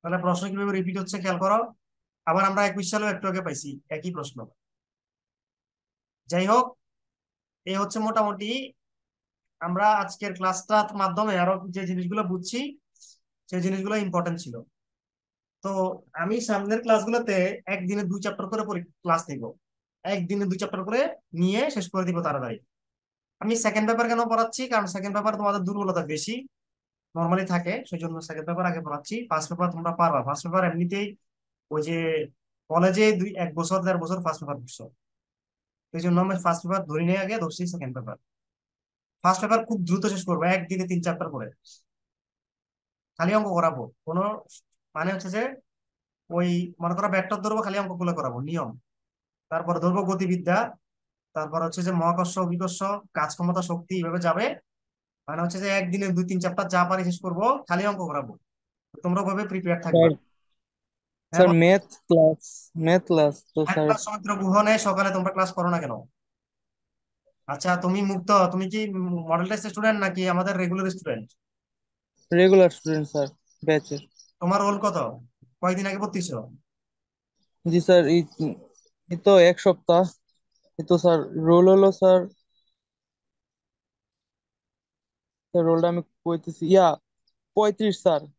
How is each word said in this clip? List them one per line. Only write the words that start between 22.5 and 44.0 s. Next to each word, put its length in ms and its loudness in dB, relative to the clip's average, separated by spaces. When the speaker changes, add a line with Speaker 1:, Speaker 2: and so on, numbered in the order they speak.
Speaker 1:
আমি 160 -2
সেকেন্ড 340 0
পেপার 180 0
কেন 200 0
পড়াচ্ছি? 400 -2
কারণ 180 0
সেকেন্ড 300 -6
পেপার 200 -2
তোমাদের 240 -2
দুর্বলতা 460 -4
বেশি 400 -8
normally 300 0
থাকে, 400 -4
সেই 120 -10
জন্য 240 -8
সেকেন্ড 260 -10
পেপার 180 -2
আগে 140 -4
পড়াচ্ছি। 480 -10
ফার্স্ট 220 -4
পেপার 220 -2
তোমরা 200 -6
পারবা। 300 0
ফার্স্ট 240 -6
পেপার 180 0
এমনিতেই 520 -4
ওই 120 -4
যে 440 -2
কলেজে 440 4
দুই, 240 -2
এক 180 -6
বছর, 280 -2
দেড় 160 0
বছর 240 -4
ফার্স্ট 180 -6
পেপার 160 -10
পড়ছো, 340 -18
সেই 100 -8
জন্য 200 2
আমি 220 0
ফার্স্ট 200 0
পেপার 240 -4
ধরি 200 -2
নাই 100 2
আগে, 220 -4
ধরছি 280 -6
সেকেন্ড 320 -10
পেপার। 180 -12
ফার্স্ট 200 2
পেপার 220 2
খুব 200 -4
দ্রুত 220 0
শেষ 200 -4
করবো, 160 -2
একদিনে 440 -2
তিন 160 -2
চ্যাপ্টার 280 -4
করে। 200 -10
খালি 160 0
অঙ্ক 140 2
করাবো, 440 -2